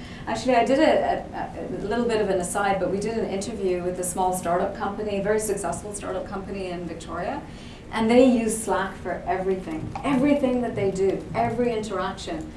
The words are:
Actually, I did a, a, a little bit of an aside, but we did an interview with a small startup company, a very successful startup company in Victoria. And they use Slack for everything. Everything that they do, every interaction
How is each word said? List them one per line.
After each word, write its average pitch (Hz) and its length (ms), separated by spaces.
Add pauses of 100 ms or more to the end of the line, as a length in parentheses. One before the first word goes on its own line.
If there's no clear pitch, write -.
(260)
Actually, 233 300
I 226 80
did 262 140
a, - 540
a, - 520
a - 20
little 233 200
bit 214 140
of 196 80
an 190 120
aside, 196 400
but 175 100
we 190 80
did 220 200
an 190 120
interview 196 520
with 180 180
a 180 40
small 185 280
startup 180 440
company, 208 420
a 190 40
very 214 180
successful 202 540
startup 185 340
company 196 400
in 175 180
Victoria. 165 540 (520)
And 220 180
they 254 140
use 226 360
Slack 190 360
for - 300
everything. 180 640 (160)
Everything 262 580
that 226 120
they 202 160
do, 185 340 (100)
every 233 380
interaction 190 840